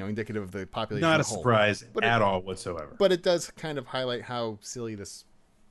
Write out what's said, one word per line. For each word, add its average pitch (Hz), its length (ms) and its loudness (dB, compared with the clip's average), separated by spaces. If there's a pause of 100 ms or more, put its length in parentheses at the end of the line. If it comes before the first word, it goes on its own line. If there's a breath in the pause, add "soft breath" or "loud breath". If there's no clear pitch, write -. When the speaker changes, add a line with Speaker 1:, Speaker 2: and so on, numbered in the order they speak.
Speaker 1:
know, 95 40 -6
indicative 107 360 -4
of 92 80 -10
the 95 160 -8
population 113 400 -2
Speaker 2:
Not 160 100 4
a - 40 4
Speaker 1:
as - 60 0
a - 20 -4
whole. 110 100 -4
Speaker 2:
surprise 104 540 4
Speaker 1:
But 110 100 0
it, 113 40 4
Speaker 2:
at 117 140 6
all 95 200 2
whatsoever. 90 580 -8
Speaker 1:
but 190 140 6
it 175 100 -2
does 175 280 2
kind 151 260 -8
of 123 100 -8
highlight 123 360 -4
how 117 360 -4
silly 113 360 -8
this - 280 -14 (480)